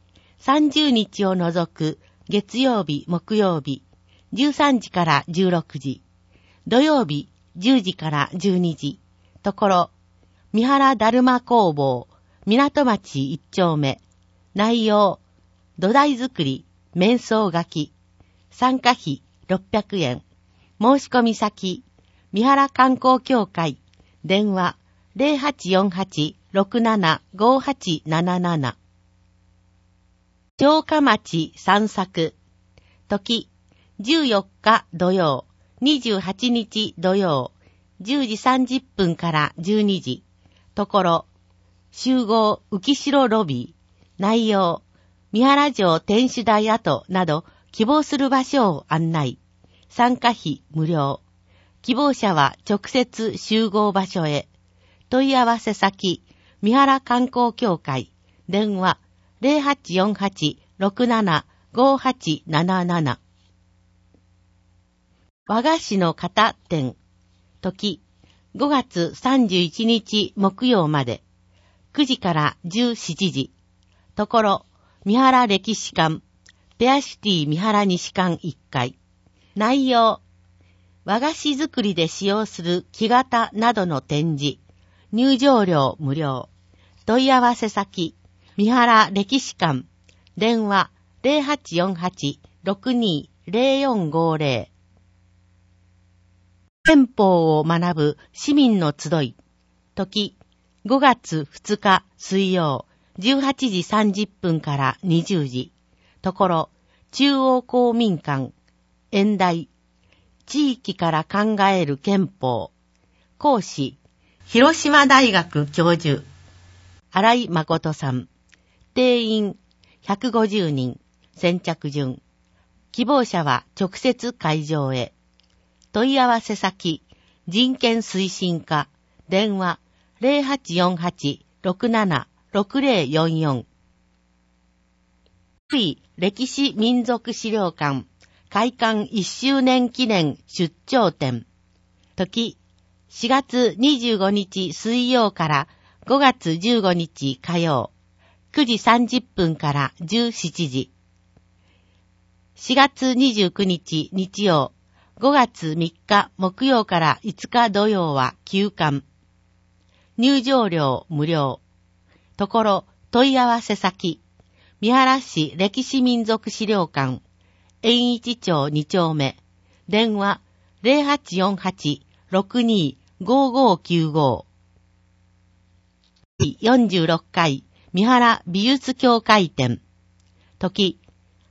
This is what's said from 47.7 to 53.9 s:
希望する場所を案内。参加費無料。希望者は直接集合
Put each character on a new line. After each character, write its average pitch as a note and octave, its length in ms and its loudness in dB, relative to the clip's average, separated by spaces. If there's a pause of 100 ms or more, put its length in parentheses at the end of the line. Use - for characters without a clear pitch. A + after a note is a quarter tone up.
希 - 140 -2
望 D4 180 2
す C#4+ 160 -4
る C4+ 100 0
場 C4 140 2
所 B3+ 300 0
を C#3+ 160 -10
案 E3 240 -2
内。 C#3 260 -4 (500)
参 B3 280 0
加 A#3+ 140 0
費 D#3 420 -6
無 D#3 140 -2
料。 D3 360 -2 (600)
希 B3+ 120 -2
望 C#4+ 180 2
者 G#3 220 -2
は C#3+ 220 2 (120)
直 G3+ 180 0
接 A3+ 500 -4
集 A3 320 0
合 G#3 240 0